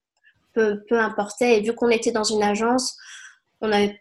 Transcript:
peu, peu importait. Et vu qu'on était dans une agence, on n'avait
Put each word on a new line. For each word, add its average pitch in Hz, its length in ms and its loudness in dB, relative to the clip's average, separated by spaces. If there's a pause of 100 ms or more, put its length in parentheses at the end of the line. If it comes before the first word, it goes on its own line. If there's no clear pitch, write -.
(540)
peu, 208 340 0
peu 233 100 2
importait. 214 600 0
Et - 20 2
vu 226 140 -4
qu'on 240 160 0
était 226 220 0
dans 214 120 -2
une 214 180 0
agence, 226 540 0 (640)
on 214 80 -2
n'avait 202 320 0